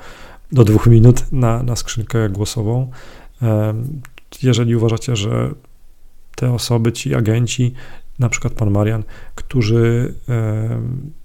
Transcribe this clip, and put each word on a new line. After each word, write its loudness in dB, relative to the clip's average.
do 8
dwóch 4
minut 8
na, 2
na -2
skrzynkę -4
głosową. -2
Em, -2
jeżeli 2
uważacie, 0
że -2
te 0
osoby, 0
ci -4
agenci, 0
na 2
przykład -2
pan 0
Marian, 0
którzy, 0
em, -4